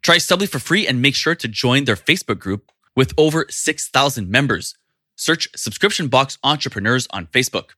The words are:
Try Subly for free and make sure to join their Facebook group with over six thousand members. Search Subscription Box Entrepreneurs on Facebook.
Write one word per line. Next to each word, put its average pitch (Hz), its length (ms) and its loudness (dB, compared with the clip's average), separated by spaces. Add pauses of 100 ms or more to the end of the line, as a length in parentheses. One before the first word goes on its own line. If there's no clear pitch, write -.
Try 175 140 4
Subly 185 300 0
for 139 120 -6
free 190 280 0
and 127 140 0
make 135 140 4
sure 165 200 0
to - 140 -8
join 123 340 2
their 120 120 2
Facebook 117 440 -2
group 98 320 -6 (240)
with 131 220 0
over 156 320 2
six - 400 -6
thousand 131 400 0
members. 120 460 0 (420)
Search - 380 -2
Subscription 170 520 -2
Box 131 360 2
Entrepreneurs 123 680 0
on 92 160 -10
Facebook. - 520 -2